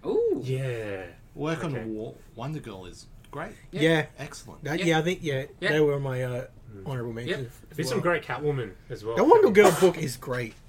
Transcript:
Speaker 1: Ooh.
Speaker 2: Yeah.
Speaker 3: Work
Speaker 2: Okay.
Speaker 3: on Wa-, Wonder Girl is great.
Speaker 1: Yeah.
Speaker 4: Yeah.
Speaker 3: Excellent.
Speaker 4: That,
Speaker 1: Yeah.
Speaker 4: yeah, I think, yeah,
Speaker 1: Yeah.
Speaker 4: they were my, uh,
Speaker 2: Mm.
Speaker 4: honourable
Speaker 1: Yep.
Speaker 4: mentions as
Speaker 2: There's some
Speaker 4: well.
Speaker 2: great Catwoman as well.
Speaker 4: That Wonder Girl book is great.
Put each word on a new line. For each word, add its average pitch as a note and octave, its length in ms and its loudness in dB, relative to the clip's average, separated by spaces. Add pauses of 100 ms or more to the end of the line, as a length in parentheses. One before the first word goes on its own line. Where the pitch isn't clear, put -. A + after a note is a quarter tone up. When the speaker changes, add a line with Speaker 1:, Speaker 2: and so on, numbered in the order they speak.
Speaker 1:
Ooh. F#4+ 380 0
Speaker 2:
Yeah. A#2 600 -4 (300)
Speaker 3:
Work D3+ 300 -4
Speaker 2:
Okay. C3+ 160 -4
Speaker 3:
on A2 140 -8
Wa-, G#2+ 200 -8 (200)
Wonder C#3+ 260 -8
Girl G2 260 -12
is - 200 -18 (240)
great. E3+ 220 -10 (180)
Speaker 1:
Yeah. E3+ 120 -4
Speaker 4:
Yeah. D#3+ 240 4 (120)
Speaker 3:
Excellent. - 460 -16
Speaker 4:
That, D3 160 -2
Speaker 1:
Yeah. F#3+ 60 -2
Speaker 4:
yeah, D#3+ 120 4
I D#3 40 2
think, F3+ 200 -2
yeah, C#3 220 -2 (160)
Speaker 1:
Yeah. E3+ 120 -2
Speaker 4:
they D3+ 80 4
were C#3+ 200 4
my, C3 220 -2
uh, B2+ 240 -4 (280)
Speaker 2:
Mm. G2 120 -14
Speaker 4:
honourable A#2+ 340 -6
Speaker 1:
Yep. B2 60 -8
Speaker 4:
mentions C#3 260 -6 (180)
as - 60 -14
Speaker 2:
There's D#3+ 120 -2
some A#3 100 0
Speaker 4:
well. E3 40 -2
Speaker 2:
great E3+ 220 2
Catwoman C3+ 480 -2 (180)
as G#2+ 140 -12
well. A2+ 120 -2
Speaker 4:
That F#3+ 80 4
Wonder G4 260 8
Girl G3+ 200 8 (100)
book F3+ 180 6
is C3+ 180 -4
great. B2 380 -6 (140)